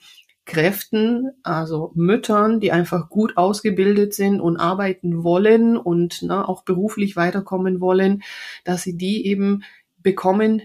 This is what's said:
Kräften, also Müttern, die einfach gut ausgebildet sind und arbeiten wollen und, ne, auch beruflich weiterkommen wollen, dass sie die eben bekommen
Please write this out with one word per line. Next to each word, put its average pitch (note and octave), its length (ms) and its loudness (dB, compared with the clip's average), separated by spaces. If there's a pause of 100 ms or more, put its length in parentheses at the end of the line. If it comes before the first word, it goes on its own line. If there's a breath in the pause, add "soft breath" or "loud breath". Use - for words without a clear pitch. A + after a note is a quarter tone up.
(440 soft breath)
Kräften, A3 880 0 (100)
also D#3+ 540 -4
Müttern, G#3+ 640 2
die G3 100 0
einfach E3+ 380 0
gut G#3+ 280 -2
ausgebildet G3+ 800 2
sind G3 260 0
und E3+ 180 0
arbeiten F3+ 680 -2
wollen A3 520 4
und, F3 460 -2
ne, F3+ 260 -2
auch F#3 140 -8
beruflich G3 540 -2
weiterkommen F#3 640 -2
wollen, F#3+ 420 2 (400 loud breath)
dass F3+ 220 -4
sie F3+ 120 -6
die G3 300 -2
eben G3+ 380 0 (420 loud breath)
bekommen G#3 580 2